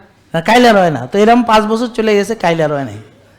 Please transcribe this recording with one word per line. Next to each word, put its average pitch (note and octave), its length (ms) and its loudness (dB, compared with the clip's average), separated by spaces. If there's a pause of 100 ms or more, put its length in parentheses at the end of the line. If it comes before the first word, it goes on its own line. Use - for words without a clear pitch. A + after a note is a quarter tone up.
(340)
না, E3 40 -2 (100)
কাল A#3+ 220 4
আর G#3+ 120 2
হয় E3+ 140 0
না। A#2 140 -8
তো - 120 -8
এরকম A#3 280 4
পাঁচ A3 200 4
বছর A3+ 260 -4
চলে A3 220 0
গেছে, G3+ 160 -4 (100)
কাল E3+ 220 -2
আর D3 100 -2
হয় C#3 140 -6
নাই। G2+ 80 -16 (400)